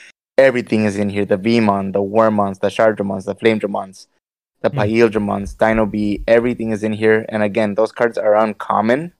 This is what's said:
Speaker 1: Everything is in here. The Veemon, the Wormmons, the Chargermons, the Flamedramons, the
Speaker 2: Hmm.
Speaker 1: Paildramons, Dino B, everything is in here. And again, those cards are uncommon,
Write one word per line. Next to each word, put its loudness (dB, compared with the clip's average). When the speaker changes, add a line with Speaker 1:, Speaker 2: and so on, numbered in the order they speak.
Speaker 1:
Everything 2
is -2
in -2
here. -2
The 0
Veemon, 0
the -2
Wormmons, 0
the 0
Chargermons, 0
the -6
Flamedramons, -4
the -2
Speaker 2:
Hmm. -6
Speaker 1:
Paildramons, 0
Dino 2
B, -4
everything 0
is -4
in -2
here. 2
And -4
again, -2
those 0
cards -2
are 2
uncommon, 0